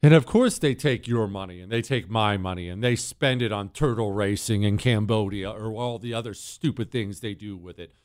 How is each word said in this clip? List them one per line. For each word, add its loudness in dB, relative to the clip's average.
And 10
of 8
course 4
they 2
take -2
your 2
money -8
and -14
they 0
take -4
my 2
money -4
and -8
they 2
spend -2
it 0
on -6
turtle 0
racing 0
in 2
Cambodia 0
or -8
all -6
the -8
other -8
stupid -6
things -4
they -8
do -12
with -18
it. -16